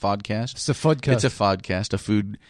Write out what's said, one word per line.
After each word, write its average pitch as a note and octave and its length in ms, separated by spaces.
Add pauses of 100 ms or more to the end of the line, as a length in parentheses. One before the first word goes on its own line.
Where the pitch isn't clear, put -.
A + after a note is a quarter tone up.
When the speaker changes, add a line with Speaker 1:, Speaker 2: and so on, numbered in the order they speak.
Speaker 1:
podcast. G#2 520
Speaker 2:
It's - 180
a - 40
fodcast. C#3+ 380
Speaker 1:
It's A2+ 120
a C3+ 40
fodcast, G2 640
a G2 60
food, G#2 400 (100)